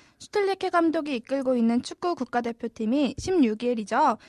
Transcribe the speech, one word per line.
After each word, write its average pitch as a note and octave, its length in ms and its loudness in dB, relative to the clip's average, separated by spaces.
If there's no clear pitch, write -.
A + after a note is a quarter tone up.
슈틸리케 F#4+ 520 -2
감독이 D#4+ 460 2
이끌고 C4 380 -2
있는 A#3 280 2
축구 - 320 -6
국가대표팀이 A#3+ 1040 -4
십육 B3+ 440 2
일이죠. A#3+ 540 0